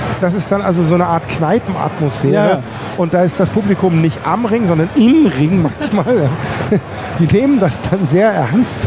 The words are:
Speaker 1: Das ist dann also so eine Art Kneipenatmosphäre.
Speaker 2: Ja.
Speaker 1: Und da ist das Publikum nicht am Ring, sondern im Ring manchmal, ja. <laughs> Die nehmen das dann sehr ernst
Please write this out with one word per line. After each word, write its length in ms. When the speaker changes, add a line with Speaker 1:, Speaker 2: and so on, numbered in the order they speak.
Speaker 1:
Das 140
ist 180
dann 100
also 220
so 100
eine 120
Art 220
Kneipenatmosphäre. 1040
Speaker 2:
Ja. 240
Speaker 1:
Und 180
da 80
ist 180
das 80
Publikum 520
nicht 240
am 220
Ring, 220
sondern 260
im 320
Ring 360
manchmal, 520
ja. 80
<laughs> 400
Die 180
nehmen 240
das 200
dann 160
sehr 240
ernst 560